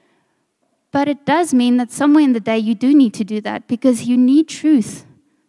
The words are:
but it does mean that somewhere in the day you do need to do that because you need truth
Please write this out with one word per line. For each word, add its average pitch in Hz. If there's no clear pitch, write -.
but 285
it 285
does 311
mean 247
that 240
somewhere 294
in 262
the 233
day 220
you 226
do 254
need 269
to 220
do 208
that 208
because 240
you 247
need 269
truth -